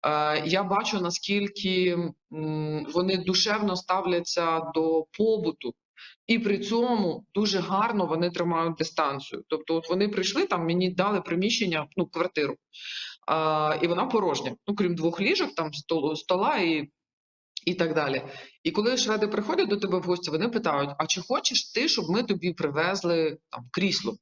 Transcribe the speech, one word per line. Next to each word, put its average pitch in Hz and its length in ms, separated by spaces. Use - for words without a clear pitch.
Е, 151 400
я 180 160
бачу, 196 380
наскільки, 185 960
м, 156 640
вони 185 220
душевно 185 600
ставляться 175 840
до 160 320
побуту. 214 560
І 226 120
при 208 200
цьому 226 680
дуже 196 240
гарно 196 480
вони 165 240
тримають 170 460
дистанцію. 139 720
Тобто, 160 280
от 165 120
вони 190 200
прийшли, 202 380
там 175 200
мені 180 240
дали 185 300
приміщення, 175 760
ну, 175 100
квартиру, 156 500
а, 156 560
і 175 40
вона 175 200
порожня. 151 500
Ну, 208 80
крім 185 200
двох 165 260
ліжок, 359 340
там 156 180
столу, 156 440
стола 202 420
і, 160 300
і 175 80
так 165 200
далі. 139 280
І 165 80
коли 220 260
шведи 214 320
приходять 233 400
до 202 80
тебе 185 220
в 175 40
гості, 175 280
вони 165 180
питають: 147 500
«А 156 80
чи 185 140
хочеш - 520
ти, 269 160
щоб 208 220
ми 220 120
тобі 180 300
привезли, 165 840
там, 123 220
крісло?» 185 500